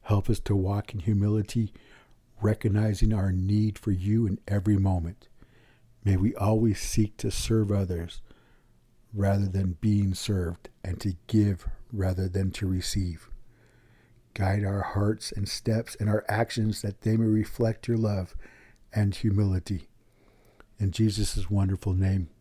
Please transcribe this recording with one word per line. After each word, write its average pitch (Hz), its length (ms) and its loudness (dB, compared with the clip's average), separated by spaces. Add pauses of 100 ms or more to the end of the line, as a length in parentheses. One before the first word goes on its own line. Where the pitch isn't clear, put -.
Help 104 280 0
us 104 100 2
to - 140 -2
walk 98 400 -2
in 98 60 -6
humility, 104 720 0 (680)
recognizing 107 720 2
our 98 200 0
need 104 440 0
for - 140 -4
you 104 360 2
in 95 200 -2
every 101 320 2
moment. 92 500 -2 (760)
May 98 120 4
we 101 200 2
always 110 440 2
seek - 380 0
to 110 120 -2
serve 110 420 0
others 90 500 -2 (920)
rather 98 340 2
than 92 340 0
being 101 340 2
served, 90 540 -4 (160)
and 92 160 -6
to 95 160 -4 (100)
give 104 400 2 (260)
rather 92 360 -2
than 95 240 0
to 95 160 -4
receive. 92 600 -4 (1040)
Guide 101 320 0
our 98 180 -2
hearts 104 500 -2
and 98 160 -4
steps - 500 -4
and 104 100 0
our 104 200 2
actions 107 540 -2
that 101 180 -6
they 110 160 2
may 113 100 2
reflect 110 640 0
your 117 80 0
love 104 400 -2 (560)
and 101 200 2
humility. 98 760 0 (880)
In 98 140 0
Jesus' 104 580 0
wonderful 98 440 0
name 95 340 2 (120)